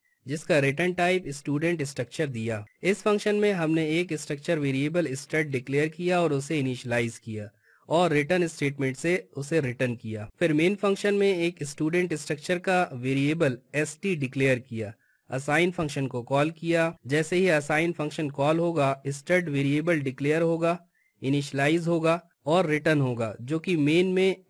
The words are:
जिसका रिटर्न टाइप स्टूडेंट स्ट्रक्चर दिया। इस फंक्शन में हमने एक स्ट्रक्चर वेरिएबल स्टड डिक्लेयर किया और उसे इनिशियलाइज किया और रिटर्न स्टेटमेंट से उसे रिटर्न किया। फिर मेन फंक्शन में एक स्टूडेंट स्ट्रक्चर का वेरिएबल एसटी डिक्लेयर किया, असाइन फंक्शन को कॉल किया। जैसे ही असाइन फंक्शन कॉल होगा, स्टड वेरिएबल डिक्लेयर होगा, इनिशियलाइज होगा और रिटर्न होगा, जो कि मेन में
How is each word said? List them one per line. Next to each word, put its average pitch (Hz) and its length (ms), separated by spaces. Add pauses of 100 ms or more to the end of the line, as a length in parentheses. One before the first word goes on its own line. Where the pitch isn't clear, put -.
(260)
जिसका 151 340
रिटर्न 147 340
टाइप 180 360
स्टूडेंट 151 540
स्ट्रक्चर - 460
दिया। 110 360 (180)
इस 190 180
फंक्शन 208 340
में 208 180
हमने 160 380
एक 175 240
स्ट्रक्चर 147 440
वेरिएबल 143 560
स्टड 156 360
डिक्लेयर 135 380
किया 175 320
और 156 120
उसे 139 260
इनिशियलाइज 120 580
किया 104 320 (400)
और 170 220
रिटर्न 156 360
स्टेटमेंट 139 500
से 175 180 (220)
उसे 147 240
रिटर्न 123 340
किया। 107 320 (120)
फिर 165 140
मेन 175 220
फंक्शन 202 380
में 202 160
एक 175 340
स्टूडेंट 170 500
स्ट्रक्चर 156 460
का 180 240 (120)
वेरिएबल 139 600 (180)
एसटी 156 400
डिक्लेयर 135 440
किया, 110 340 (360)
असाइन 151 420
फंक्शन 143 360
को 123 160
कॉल 143 280
किया। 165 420 (140)
जैसे 156 280
ही 185 140
असाइन 156 420
फंक्शन 151 380
कॉल 147 300
होगा, 143 480
स्टड 175 420
वेरिएबल 147 520
डिक्लेयर 139 400
होगा, 165 360 (440)
इनिशियलाइज 143 680
होगा 165 320 (260)
और 170 200
रिटर्न 151 360
होगा, 117 400
जो 147 180
कि 175 180
मेन 165 360
में 185 220 (140)